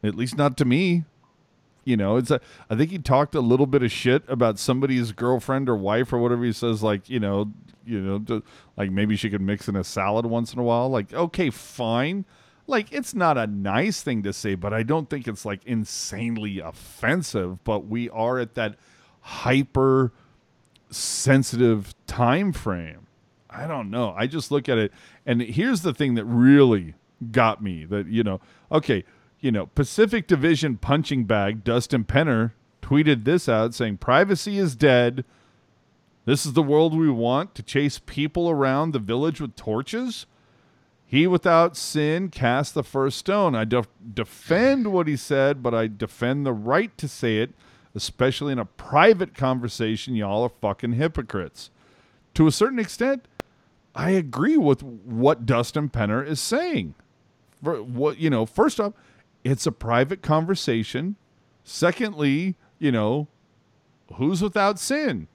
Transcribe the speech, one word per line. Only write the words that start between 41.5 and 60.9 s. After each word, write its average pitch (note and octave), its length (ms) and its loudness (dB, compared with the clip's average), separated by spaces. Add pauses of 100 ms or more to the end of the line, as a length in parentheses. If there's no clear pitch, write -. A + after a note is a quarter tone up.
sin D#3 520 -2
cast B2+ 440 -2
the D3 100 -2
first C3+ 340 -2
stone. F#3+ 380 0
I A2 80 0
def-, A2 240 0 (260)
defend G#3+ 800 0
what F3 160 2
he D3+ 80 -2
said, C3+ 480 0
but A#2+ 100 0
I A2+ 140 0
defend A#2+ 580 -4
the C3 60 -2
right B2+ 460 0
to D3+ 100 -8
say A2+ 300 -2
it, A#2+ 140 -2 (440)
especially B2+ 560 -2
in B2+ 80 -2
a G#2+ 60 -4
private F3 680 4
conversation. B2 800 -2
Y'all G#2+ 280 0
are B2 80 -2 (100)
fucking A2 320 -2
hypocrites." A#2 760 -6 (640)
To D#3 140 6
a D3+ 40 6
certain A#3+ 280 0
extent, B3 480 -2 (680)
I D#3 160 0
agree F#3 460 2
with D3 260 4
what A#2+ 600 0
Dustin A#2+ 440 0
Penner A2+ 360 -2
is D3+ 140 -4
saying. C#4 560 -2 (680)
For C#3+ 180 -4
what, B2 380 -2
you D#3+ 100 2
know, A2+ 160 2
first - 340 2
off, G#3 140 -2 (500)
it's C3 220 -2
a C3+ 60 0
private B2+ 500 0
conversation. D#3 920 0 (480)